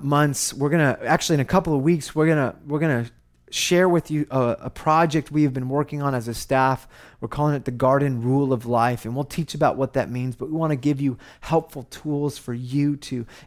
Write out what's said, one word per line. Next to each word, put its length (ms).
months, 500
we're 160
gonna, 340
actually 320
in 60
a 60
couple 280
of 60
weeks, 340
we're 120
gonna, 280
we're 140
gonna 260
share 400
with 220
you 200
a, 300
a 80
project 640
we 140
have 100
been 160
working 320
on 120
as 140
a 60
staff. 520
We're 100
calling 260
it 100
the 60
Garden 500
Rule 320
of 140
Life, 400
and 80
we'll 100
teach 300
about 240
what 160
that 160
means, 260
but 140
we 40
wanna 220
give 240
you 160
helpful 440
tools 520
for 160
you 440
to 280